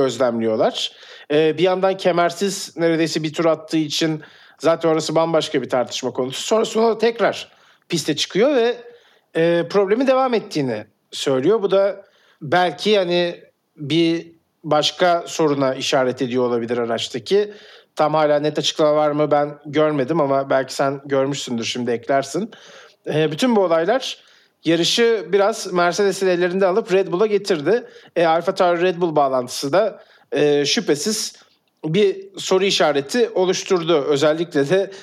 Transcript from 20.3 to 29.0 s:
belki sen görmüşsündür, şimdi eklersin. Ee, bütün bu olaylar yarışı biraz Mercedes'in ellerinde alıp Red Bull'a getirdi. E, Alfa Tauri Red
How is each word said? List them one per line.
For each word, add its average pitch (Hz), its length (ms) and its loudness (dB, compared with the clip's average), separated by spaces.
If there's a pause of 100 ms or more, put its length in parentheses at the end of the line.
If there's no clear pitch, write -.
belki 135 240 0
sen 139 320 -2
görmüşsündür, 135 580 -2
şimdi 123 280 -4
eklersin. 139 600 -2 (640)
Ee, 156 180 0
bütün 233 240 0
bu 202 80 4
olaylar 170 540 0 (480)
yarışı 175 640 2
biraz 196 420 0
Mercedes'in 180 540 0
ellerinde 180 380 2
alıp 185 280 0
Red 190 140 4
Bull'a 180 180 0
getirdi. 202 580 0 (320)
E, 170 100 2
Alfa 165 300 0
Tauri 175 260 2
Red 180 200 0